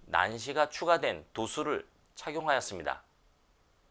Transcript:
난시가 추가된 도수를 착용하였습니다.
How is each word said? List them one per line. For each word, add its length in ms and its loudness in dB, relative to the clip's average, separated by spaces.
난시가 640 2
추가된 640 0
도수를 560 -2
착용하였습니다. 880 -2